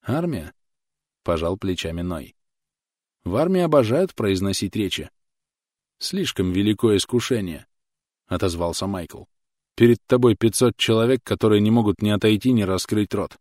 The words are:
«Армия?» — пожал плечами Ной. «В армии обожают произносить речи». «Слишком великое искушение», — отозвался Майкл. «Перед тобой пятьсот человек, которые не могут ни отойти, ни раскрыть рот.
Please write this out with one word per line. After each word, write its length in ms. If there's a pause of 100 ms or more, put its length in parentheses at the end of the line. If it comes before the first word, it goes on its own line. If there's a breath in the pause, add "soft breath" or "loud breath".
«Армия?» — 520 (680)
пожал 340
плечами 440
Ной. 340 (880)
«В 120
армии 260
обожают 540
произносить 600
речи». 360 (880)
«Слишком 520
великое 460
искушение», — 680 (600)
отозвался 600
Майкл. 380 (500)
«Перед 320
тобой 280
пятьсот 420
человек, 460
которые 380
не 80
могут 320
ни 80
отойти, 420
ни 120
раскрыть 500
рот. 280